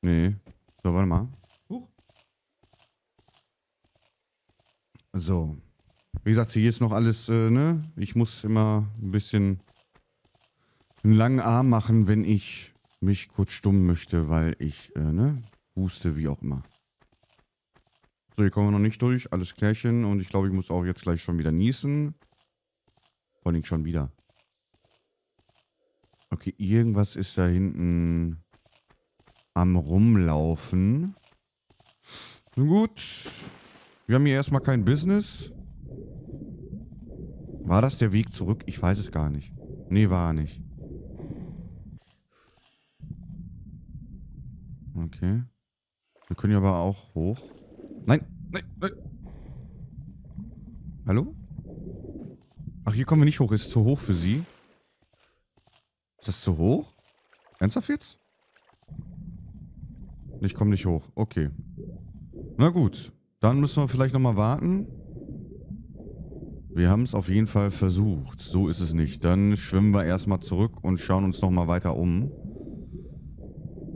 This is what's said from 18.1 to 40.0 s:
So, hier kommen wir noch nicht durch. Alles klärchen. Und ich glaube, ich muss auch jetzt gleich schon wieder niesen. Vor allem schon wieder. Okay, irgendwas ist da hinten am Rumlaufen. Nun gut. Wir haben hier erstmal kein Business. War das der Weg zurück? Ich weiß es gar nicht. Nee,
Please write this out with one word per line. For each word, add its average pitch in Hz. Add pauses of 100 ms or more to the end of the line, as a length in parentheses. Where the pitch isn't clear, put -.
So, 107
hier 95
kommen 104
wir 104
noch 101
nicht 107
durch. 123
Alles 90
klärchen. 113
Und 101
ich 90
glaube, 98
ich 95
muss 92
auch 87
jetzt 90
gleich 85
schon 87
wieder 78
niesen. 143 (1300)
Vor 85
allem 82
schon 80
wieder. 78 (2250)
Okay, -
irgendwas 104
ist -
da 90
hinten 85 (1120)
am 90
Rumlaufen. 92 (1400)
Nun 135
gut. 208 (1040)
Wir 117
haben 139
hier 139
erstmal 139
kein 123
Business. 175 (2000)
War 90
das 131
der 110
Weg 107
zurück? 95
Ich -
weiß 95
es 101
gar 76
nicht. 71 (380)
Nee, 98